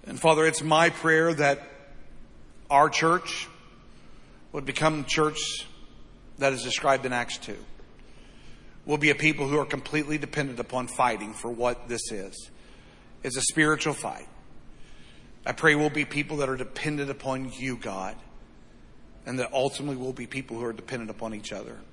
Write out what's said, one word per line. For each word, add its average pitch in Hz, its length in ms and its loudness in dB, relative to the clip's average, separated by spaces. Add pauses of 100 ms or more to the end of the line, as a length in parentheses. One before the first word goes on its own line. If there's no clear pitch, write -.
And - 140 -8
Father, 160 260 6
it's 156 160 2
my 156 300 6
prayer 165 420 4
that 143 340 2 (1000)
our 143 180 10
church - 600 2 (1040)
would 143 120 -8
become 151 360 0
a 139 60 -4
church - 600 0 (720)
that 135 160 2
is 120 80 -4
described 131 420 2
in 127 100 -2
Acts 120 260 -4
two. 101 180 -10 (1300)
We'll 147 140 0
be 151 100 6
a 139 60 6
people 147 320 2
who 143 100 4
are 139 80 2
completely 147 540 -2
dependent 139 400 -4
upon 123 280 -4
fighting 107 460 0
for 120 160 -8
what 120 380 0
this 117 240 -6
is. 98 400 -10 (720)
It's 131 140 -4
a 127 40 -2
spiritual 151 540 2
fight. - 320 -8 (1200)
I 123 60 -2
pray 156 200 6
we'll 151 160 4
be 143 160 -2
people 147 320 -4
that 139 120 0
are 131 80 -2
dependent 143 520 -4
upon 131 440 -4
you, 131 220 -4
God, 101 400 -6 (1120)
and 127 140 -6
that - 120 -4
ultimately 139 460 -2
we'll 127 160 -6
be 120 120 -8
people 127 320 -8
who 117 60 -6
are 117 80 -4
dependent 113 380 -8
upon 110 240 -8
each 104 180 -10
other. 113 260 -10 (140)